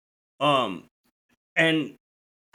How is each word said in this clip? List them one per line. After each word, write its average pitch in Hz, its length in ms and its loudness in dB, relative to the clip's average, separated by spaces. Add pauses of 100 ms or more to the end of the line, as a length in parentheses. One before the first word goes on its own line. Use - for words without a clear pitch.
(380)
Um, 127 460 0 (720)
and 160 380 0 (600)